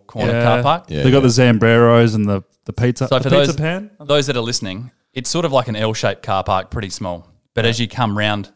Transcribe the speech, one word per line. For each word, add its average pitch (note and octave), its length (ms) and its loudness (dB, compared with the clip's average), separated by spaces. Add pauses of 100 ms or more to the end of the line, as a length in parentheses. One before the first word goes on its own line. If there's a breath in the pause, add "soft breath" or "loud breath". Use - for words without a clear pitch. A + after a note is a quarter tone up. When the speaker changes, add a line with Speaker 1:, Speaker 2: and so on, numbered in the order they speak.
Speaker 1:
corner G#2+ 260 -4
Speaker 2:
Yeah. A#2 120 0
Speaker 1:
car A#2+ 180 4
park. C#3 260 0
Speaker 3:
Yeah, D2+ 140 -4
Speaker 2:
They C3 80 4
got C3+ 140 6
Speaker 3:
yeah. C3 40 6
Speaker 2:
the - 0 -
Zambreros A#2 840 4
and G#2 140 0
the, G2 140 -2 (240)
the A2 60 -10
pizza, B2 360 -2
Speaker 1:
So C3 100 2
Speaker 2:
the - 60 -4
Speaker 1:
for C#3 60 0
Speaker 2:
pizza C#3+ 220 4
Speaker 1:
those, C#3 40 -6
Speaker 2:
pan. F3 420 -6
Speaker 1:
those C#3+ 300 0
that C#3 80 -2
are B2 60 -2
listening, A2+ 500 -8 (200)
it's C3 180 -10
sort E3+ 140 -2
of D#3+ 80 -2
like C3 140 2
an A#2 80 -6
L-shaped A2 480 -4
car G2 220 -2
park, F#2+ 260 -4
pretty G2+ 200 -8
small. F2 360 -10 (280)
But A2+ 120 0
as A2+ 140 -2
you A#2 80 -4
come A2 280 -2
round G#2 400 -4